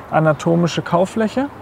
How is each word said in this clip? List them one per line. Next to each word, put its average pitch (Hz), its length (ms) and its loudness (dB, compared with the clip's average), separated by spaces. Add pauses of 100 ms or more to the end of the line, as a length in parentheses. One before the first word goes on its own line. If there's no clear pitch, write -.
(100)
anatomische 160 720 2
Kaufläche, 214 640 0 (160)